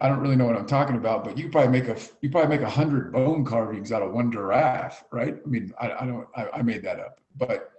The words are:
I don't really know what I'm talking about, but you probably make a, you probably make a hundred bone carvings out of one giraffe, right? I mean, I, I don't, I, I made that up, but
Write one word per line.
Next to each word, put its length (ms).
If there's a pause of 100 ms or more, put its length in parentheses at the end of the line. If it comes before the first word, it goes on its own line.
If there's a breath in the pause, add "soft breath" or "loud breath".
I 80
don't 120
really 160
know 80
what 120
I'm 100
talking 300
about, 280
but 140
you 120
probably 200
make 180
a, 80 (240)
you 100
probably 180
make 180
a 40
hundred 420
bone 320
carvings 460
out 120
of 100
one 180
giraffe, 840
right? 300
I 60
mean, 320
I, 120
I 140
don't, 200 (100)
I, 180
I 80
made 200
that 180
up, 200 (160)
but 420